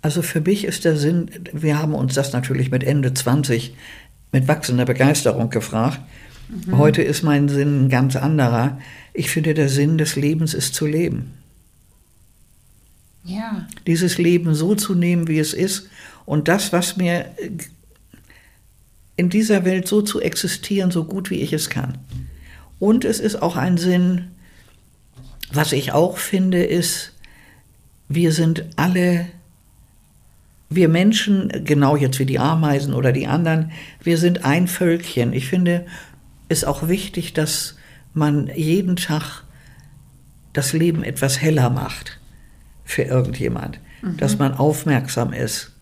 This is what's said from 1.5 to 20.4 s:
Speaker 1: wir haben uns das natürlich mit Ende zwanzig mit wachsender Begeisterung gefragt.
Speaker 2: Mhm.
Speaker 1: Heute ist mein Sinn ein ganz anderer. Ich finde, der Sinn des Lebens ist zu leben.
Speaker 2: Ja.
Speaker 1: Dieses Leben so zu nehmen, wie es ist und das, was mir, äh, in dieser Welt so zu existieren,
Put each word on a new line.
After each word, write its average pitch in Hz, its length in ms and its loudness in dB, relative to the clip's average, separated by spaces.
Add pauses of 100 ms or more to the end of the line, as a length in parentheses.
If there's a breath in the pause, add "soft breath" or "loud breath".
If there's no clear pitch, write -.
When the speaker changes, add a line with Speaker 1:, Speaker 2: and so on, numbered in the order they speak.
Speaker 1:
wir 151 260 0
haben 151 160 -2
uns 131 200 -2
das 135 180 0
natürlich 131 380 -2
mit 131 140 0
Ende 131 300 2
zwanzig 127 600 0 (580 loud breath)
mit 131 140 2
wachsender 127 380 0
Begeisterung 127 680 2
gefragt. 117 500 -2 (480 loud breath)
Speaker 2:
Mhm. 175 300 -2
Speaker 1:
Heute 156 240 6
ist 147 200 0
mein 147 260 2
Sinn 143 380 2
ein - 20 2
ganz 131 260 2
anderer. 135 640 2 (360 loud breath)
Ich - 160 -4
finde, 156 240 0
der 147 140 2
Sinn 143 300 2
des 156 180 -2
Lebens 156 380 0
ist - 200 -4
zu 151 120 -2
leben. 160 460 -4 (1900)
Speaker 2:
Ja. 202 420 -8 (200)
Speaker 1:
Dieses 170 320 0
Leben 175 360 2
so 165 220 0
zu 202 180 -4
nehmen, 175 320 2
wie 156 140 0
es 151 120 -2
ist - 360 -4 (380 loud breath)
und 151 200 0
das, 185 260 0
was 175 240 -2
mir, 175 300 -2 (120)
äh, - 120 -10 (1700 soft breath)
in 175 140 2
dieser 208 340 2
Welt 185 240 0
so 208 140 4
zu - 180 -4
existieren, 185 720 -2